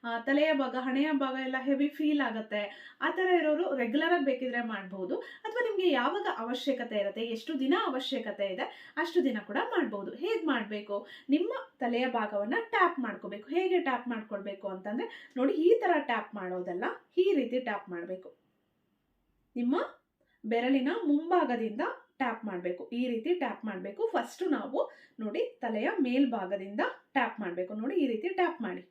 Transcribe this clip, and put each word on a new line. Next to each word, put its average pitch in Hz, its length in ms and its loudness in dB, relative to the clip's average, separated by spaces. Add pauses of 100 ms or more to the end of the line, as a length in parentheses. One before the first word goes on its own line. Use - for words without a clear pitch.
ಆ, 233 160 -4
ತಲೆಯ 294 320 4
ಭಾಗ, 254 260 0
ಹಣೆಯ 269 340 2
ಭಾಗ 269 320 0
ಎಲ್ಲ 262 160 -4
ಹೆವಿ 277 280 2
ಫೀಲ್ 302 320 0
ಆಗತ್ತೆ, 220 400 -2 (400)
ಆ 302 100 2
ಥರ 370 160 2 (140)
ಇರೋರು 302 360 2
ರೆಗ್ಯುಲರ್ 262 360 2
ಆಗಿ 339 120 4
ಬೇಕಿದ್ರೆ 247 380 0
ಮಾಡ್ಬೋದು. 196 540 -6
ಅಥವಾ - 520 -6
ನಿಮ್ಗೆ 370 220 2
ಯಾವಾಗ 302 360 2 (100)
ಅವಶ್ಯಕತೆ 233 640 -2
ಇರುತ್ತೆ, 196 220 -2
ಎಷ್ಟು 233 400 -4
ದಿನ 269 140 4 (120)
ಅವಶ್ಯಕತೆ 247 600 -2
ಇದೆ - 500 -8
ಅಷ್ಟು 339 280 2
ದಿನ 226 220 2
ಕೂಡ 208 100 -6 (140)
ಮಾಡ್ಬೋದು. 220 440 -2
ಹೇಗ್ 330 320 -2
ಮಾಡ್ಬೇಕು? 208 600 -2 (220)
ನಿಮ್ಮ 359 240 2 (280)
ತಲೆಯ 240 280 0
ಭಾಗವನ್ನ 214 460 0 (160)
ಟ್ಯಾಪ್ 359 300 2
ಮಾಡ್ಕೋಬೇಕು. 202 480 -8
ಹೇಗೆ 359 320 2
ಟ್ಯಾಪ್ 247 280 -2
ಮಾಡ್ಕೊಳ್ಬೇಕು 202 600 -6
ಅಂತಂದ್ರೆ 208 680 -8
ನೋಡಿ, 269 180 4
ಈ 403 260 6
ತರ 392 180 2
ಟ್ಯಾಪ್ 240 360 -2
ಮಾಡೋದಲ್ಲ, 185 500 -4 (340)
ಈ 381 160 6
ರೀತಿ 247 260 2
ಟ್ಯಾಪ್ 214 280 -6
ಮಾಡ್ಬೇಕು. 185 480 -8 (1200)
ನಿಮ್ಮ 240 200 2 (680)
ಬೆರಳಿನ 247 440 4 (180)
ಮುಂಭಾಗದಿಂದ 285 760 2 (380)
ಟ್ಯಾಪ್ 226 260 -2
ಮಾಡ್ಬೇಕು, 180 480 -4
ಈ 247 160 0
ರೀತಿ 233 260 0
ಟ್ಯಾಪ್ 254 300 -4
ಮಾಡ್ಬೇಕು. 202 480 -4
ಫಸ್ಟ್ 311 380 -2
ನಾವು 254 400 0 (300)
ನೋಡಿ 269 400 -2
ತಲೆಯ 226 300 0 (100)
ಮೇಲ್ಭಾಗದಿಂದ 214 800 0 (320)
ಟ್ಯಾಪ್ 226 280 0
ಮಾಡ್ಬೇಕು. 185 340 -4
ನೋಡಿ 220 200 -4
ಈ 320 120 4
ರೀತಿ 226 220 -2
ಟ್ಯಾಪ್ 349 340 0
ಮಾಡಿ. 185 280 -6